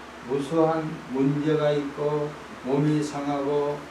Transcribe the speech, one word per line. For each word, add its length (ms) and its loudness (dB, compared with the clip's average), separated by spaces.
무수한 600 2
문제가 600 2
있고 580 0
몸이 400 4
상하고 760 0